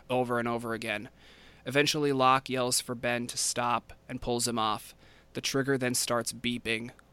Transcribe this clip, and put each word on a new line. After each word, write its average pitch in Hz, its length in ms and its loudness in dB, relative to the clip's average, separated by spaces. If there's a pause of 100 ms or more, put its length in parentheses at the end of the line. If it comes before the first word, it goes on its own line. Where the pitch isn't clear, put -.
(100)
over 123 280 0
and 117 100 0
over 117 260 -2
again. 110 340 -4 (580)
Eventually, 147 460 2
Locke 131 380 4
yells 127 300 0
for 131 140 -8
Ben 120 340 -2
to - 100 -8
stop 120 540 0 (160)
and 127 140 -8
pulls 120 260 0
him 117 100 0
off. 107 360 -2 (400)
The 131 80 -4
trigger 135 360 0
then 127 160 0
starts 117 380 0
beeping, 117 580 -4 (220)